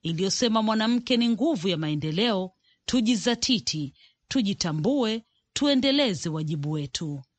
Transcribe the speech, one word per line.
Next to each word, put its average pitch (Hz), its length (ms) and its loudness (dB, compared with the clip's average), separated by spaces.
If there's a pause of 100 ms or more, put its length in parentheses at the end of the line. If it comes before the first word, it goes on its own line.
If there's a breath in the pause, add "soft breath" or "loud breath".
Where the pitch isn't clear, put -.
iliyosema, 190 600 0
"Mwanamke 226 540 0
ni 233 120 2
nguvu 226 400 0
ya 175 80 0
maendeleo, 160 760 -2 (340)
tujizatiti, 226 1080 0 (340 soft breath)
tujitambue, 220 960 0 (280)
tuendeleze 269 760 2
wajibu 151 420 -4
wetu." 147 520 -6 (160)